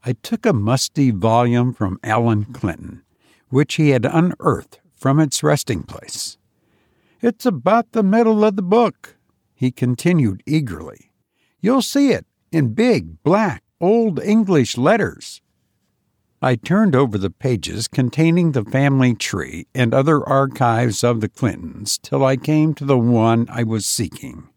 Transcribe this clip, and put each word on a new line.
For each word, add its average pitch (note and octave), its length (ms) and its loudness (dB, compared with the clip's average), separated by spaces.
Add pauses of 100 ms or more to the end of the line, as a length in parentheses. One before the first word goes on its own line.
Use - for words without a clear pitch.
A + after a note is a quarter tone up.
I B2+ 80 -4
took - 320 -6
a G#3 80 2
musty B2 580 0
volume A#2+ 600 2
from F#2+ 280 -6
Alan A2+ 440 0
Clinton, E2 560 -10 (480)
which C#3 260 0
he D3+ 140 2
had B2+ 160 2
unearthed - 760 -2 (160)
from C#3 240 0
its D3+ 240 -2
resting C#3+ 400 -2
place. - 540 -14 (800)
"It's A#3+ 260 -2
about G3 460 0
the A3+ 120 0
middle G#3+ 420 4
of G#3+ 100 2
the G3+ 60 -4
book," G3+ 560 0 (360)
he B2+ 160 -2
continued B2 760 0
eagerly. A#2 680 -6 (480)
"You'll A#3+ 220 2
see C#4 300 2
it A2+ 140 -2 (280)
in C3+ 200 0
big, B2 500 0
black, F3+ 400 0 (180)
Old G#3 400 0
English F#3+ 560 2
letters." D#3+ 640 -2 (1000)
I C3 140 2
turned F#3+ 400 2
over B2 220 2
the F#2+ 140 -2
pages A2+ 580 -4
containing D#3+ 600 2
the B2+ 120 -2
family C3 500 2
tree E2+ 640 -8
and B2 180 0
other C#3 360 2
archives B2 760 0
of A#2+ 160 2
the G#2+ 100 -4
Clintons - 680 -6
till C3+ 260 -2
I C3+ 140 2
came D#3 380 0
to C#3 100 -12
the C3+ 140 2
one A#2 500 2
I A#2+ 140 -6
was A2 220 -4
seeking. - 720 -8